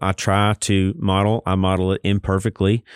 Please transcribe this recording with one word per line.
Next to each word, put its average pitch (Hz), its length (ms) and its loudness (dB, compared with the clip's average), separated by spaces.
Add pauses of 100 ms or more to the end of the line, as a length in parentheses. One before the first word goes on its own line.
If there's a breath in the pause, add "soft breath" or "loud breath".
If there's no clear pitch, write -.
I 95 100 0
try 104 480 0
to 98 380 0
model, 101 480 0
I 92 80 0
model 95 380 0
it - 100 -4
imperfectly, 101 800 0 (140 loud breath)